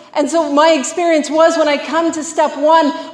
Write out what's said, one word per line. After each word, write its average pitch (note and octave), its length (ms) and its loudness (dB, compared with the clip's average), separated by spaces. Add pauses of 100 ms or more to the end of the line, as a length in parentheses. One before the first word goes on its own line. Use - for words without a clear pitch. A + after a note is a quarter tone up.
(160)
And - 140 -2
so D4+ 220 0
my D4+ 180 4
experience D#4+ 580 0
was D#4+ 300 2
when D#4 80 0
I D4 100 0
come D4+ 360 -4
to D#4 100 -8
step D4+ 340 -2
one, D4+ 360 2 (220)